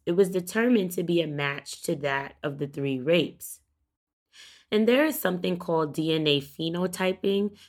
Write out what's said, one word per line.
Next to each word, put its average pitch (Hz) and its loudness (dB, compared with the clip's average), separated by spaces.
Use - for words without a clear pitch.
it 175 0
was 180 4
determined 190 0
to 180 -4
be 170 2
a 156 0
match 143 -6
to 170 -2
that 139 -4
of 143 -6
the 143 -4
three 139 -4
rapes. - 0
And 214 4
there 254 6
is 311 0
something 180 -2
called 160 -2
D 160 0
N 156 0
A 143 4
phenotyping, 185 -2